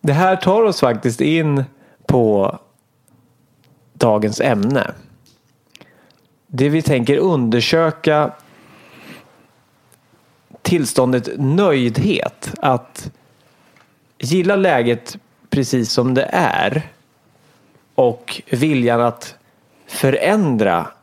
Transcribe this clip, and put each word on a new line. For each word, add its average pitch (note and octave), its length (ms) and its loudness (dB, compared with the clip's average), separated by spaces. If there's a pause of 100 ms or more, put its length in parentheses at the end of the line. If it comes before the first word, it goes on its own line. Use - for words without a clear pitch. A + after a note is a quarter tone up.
det D3 120 -2
här F#3 220 2
tar F#3+ 280 0
oss G3+ 160 0
faktiskt A#2+ 420 0
in D3 420 0 (440)
på G#2+ 500 2 (1400)
dagens G#2+ 480 0
ämne. A#2+ 500 0 (1600)
Det C#3 220 0
vi D#3+ 120 0
tänker C3+ 360 0
undersöka, D3+ 1120 0 (2250)
tillståndet C3 760 0
nöjdhet, C#3+ 1200 -2
att - 540 -4 (1040)
gilla F3+ 380 0
läget B2 640 0 (320)
precis B2+ 420 0
som B2+ 220 0
det C3+ 180 0
är D3+ 500 0 (1120)
och - 540 -2
viljan A#2+ 520 0
att A#2 340 -4 (520)
förändra B2+ 1000 0 (160)